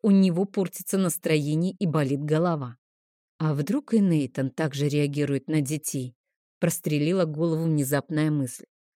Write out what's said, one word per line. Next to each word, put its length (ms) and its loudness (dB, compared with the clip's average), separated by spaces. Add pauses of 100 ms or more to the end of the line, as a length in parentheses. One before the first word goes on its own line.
у 80 4
него 360 4
портится 520 -4
настроение 800 0
и 80 -2
болит 380 0
голова. 520 -2 (640)
А 160 0
вдруг 400 -2
и 60 6
Нейтан 500 0
также 380 -2
реагирует 600 -2
на 120 2
детей? 560 -6 (440)
Прострелила 640 0
голову 400 -2
внезапная 680 0
мысль. 340 -2 (320)